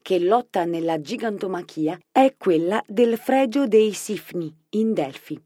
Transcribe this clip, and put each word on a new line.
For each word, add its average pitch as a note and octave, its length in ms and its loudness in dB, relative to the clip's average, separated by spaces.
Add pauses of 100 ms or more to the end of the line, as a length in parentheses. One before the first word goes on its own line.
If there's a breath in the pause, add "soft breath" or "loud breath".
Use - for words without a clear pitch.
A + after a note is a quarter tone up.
che F#3 180 0
lotta G3 440 0
nella E3 380 -2
gigantomachia, F#3 960 -6 (100)
è C4+ 280 4
quella F3 500 0
del A3+ 300 2
fregio C4+ 500 0
dei G#3+ 240 4
Sifni F3 640 -8 (140)
in A3 240 0
Delfi. D3 520 -6